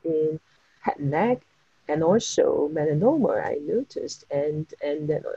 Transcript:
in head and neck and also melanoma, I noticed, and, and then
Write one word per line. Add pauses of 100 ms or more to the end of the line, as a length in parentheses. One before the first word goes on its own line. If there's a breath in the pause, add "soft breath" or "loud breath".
in (440 soft breath)
head
and
neck (480)
and
also
melanoma,
I
noticed,
and, (180)
and
then (140)